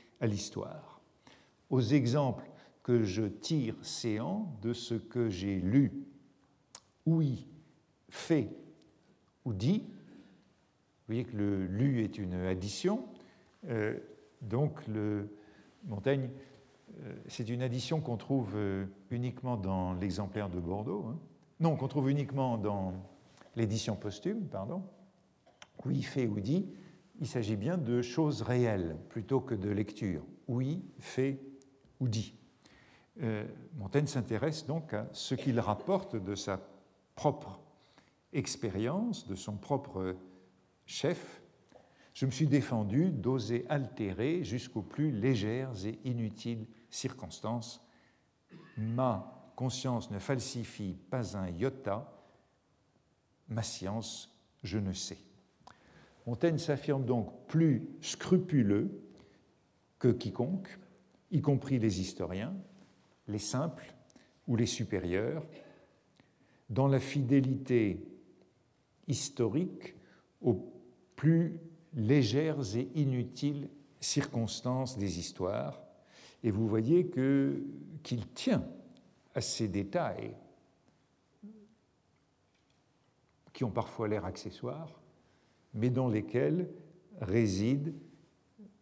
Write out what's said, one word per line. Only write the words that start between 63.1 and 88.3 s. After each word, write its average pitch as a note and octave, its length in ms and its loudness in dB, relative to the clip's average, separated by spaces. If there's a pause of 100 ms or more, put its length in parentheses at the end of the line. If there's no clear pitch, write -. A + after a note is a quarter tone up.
les G#2 100 -2
simples - 540 -4 (540)
ou A2+ 80 4
les A2+ 100 6
supérieurs, G#2+ 800 0 (1200)
dans B2+ 180 4
la C3+ 120 6
fidélité C3 1080 4 (1000)
historique - 880 -2 (460)
aux - 280 2 (460)
plus E3 440 4 (340)
légères B2+ 840 4
et B2 200 0
inutiles C#3 720 0 (320)
circonstances B2+ 960 -2
des F#2+ 220 -2
histoires. G#2 640 -4 (600)
Et A2+ 80 4
vous G#2+ 160 2
voyez A#2 400 4
que, C#3 560 2 (400)
qu'il A#2 240 -4
tient - 400 0 (640)
à - 60 -2
ces A2+ 300 -2
détails G2 640 -2 (3250)
qui - 100 -2
ont G#2+ 80 0
parfois A2 380 -2
l'air G2+ 160 0
accessoires, B2+ 760 -8 (720)
mais A#2+ 160 2
dans B2+ 180 2
lesquels C#3+ 640 2 (520)
réside A2+ 720 2 (880)